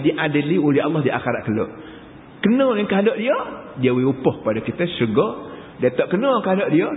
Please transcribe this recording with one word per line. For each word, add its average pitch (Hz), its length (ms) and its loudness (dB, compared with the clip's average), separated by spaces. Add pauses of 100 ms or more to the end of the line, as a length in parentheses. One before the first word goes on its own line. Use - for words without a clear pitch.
diadili 151 560 0
oleh 143 240 2
Allah 151 200 0
di 127 80 2
akhirat 117 360 -2
kelak. 107 240 -2 (720)
Kena 247 320 4
dengan 208 160 -2
kehendak 202 240 2
dia, 247 220 0 (420)
dia 123 160 2
beri 127 80 2
upah 131 400 0
pada 110 160 0
kita 120 240 -4 (160)
syurga. 123 560 0 (240)
Dia 123 160 2
tak - 160 0
kena 233 320 2
kehendak 185 320 0
dia, 160 220 4